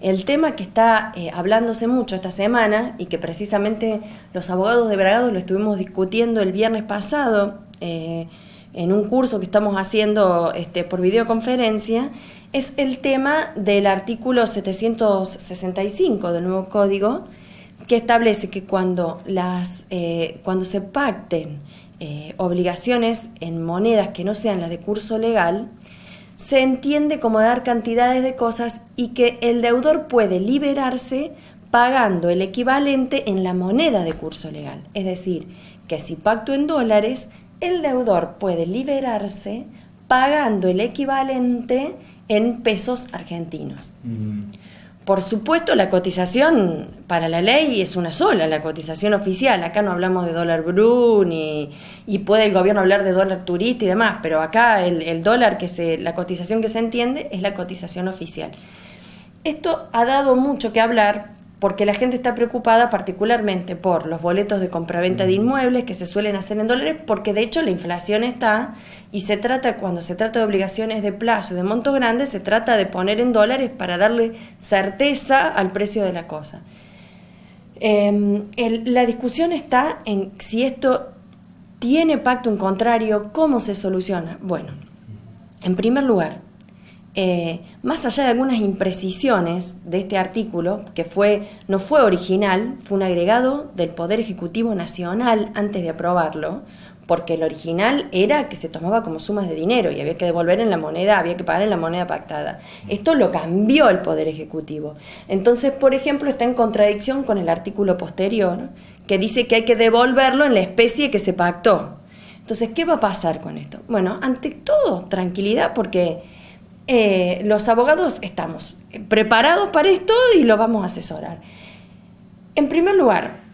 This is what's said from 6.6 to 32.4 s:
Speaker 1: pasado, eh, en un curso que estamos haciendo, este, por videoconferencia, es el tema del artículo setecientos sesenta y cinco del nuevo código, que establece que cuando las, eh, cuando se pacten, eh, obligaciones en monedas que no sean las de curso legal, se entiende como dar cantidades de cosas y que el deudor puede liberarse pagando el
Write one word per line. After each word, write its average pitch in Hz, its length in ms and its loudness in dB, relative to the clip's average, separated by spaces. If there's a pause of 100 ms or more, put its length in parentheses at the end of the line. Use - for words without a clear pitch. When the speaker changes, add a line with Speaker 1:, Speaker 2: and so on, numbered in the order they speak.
Speaker 1:
pasado, 208 760 0 (220)
eh, 165 480 -6 (460)
en 180 180 0
un 208 160 2
curso 247 320 0
que 185 60 -6
estamos 208 300 2
haciendo, 190 760 2
este, 175 320 -6
por 180 160 -4
videoconferencia, 226 1120 0 (420)
es 269 240 -4
el 262 220 -2
tema 277 580 0
del 202 300 2
artículo 226 600 2
setecientos 202 840 0
sesenta 185 560 -8
y 208 40 -2
cinco 208 440 0
del 170 120 -2
nuevo 185 240 -2
código, 202 560 0 (640)
que 240 80 4
establece 233 520 2
que 190 160 -10
cuando 180 640 -2
las, 180 640 -4
eh, 170 540 -4
cuando 185 200 -2
se 190 160 -4
pacten, 190 800 -4 (420)
eh, 151 380 -12
obligaciones 190 880 -2 (120)
en 165 220 -6
monedas 190 460 2
que - 160 -10
no 202 100 -2
sean 202 260 -2
las 165 100 -6
de 170 80 -8
curso 214 400 -6
legal, 214 500 0 (680)
se - 260 2
entiende 294 580 0
como 220 200 2
dar 240 240 4
cantidades 247 580 2
de 262 140 0
cosas 233 460 -4 (140)
y 240 120 -2
que 240 340 2
el 240 200 2
deudor 262 460 2
puede 202 320 2
liberarse 269 920 -2 (380)
pagando 233 600 4
el 180 120 2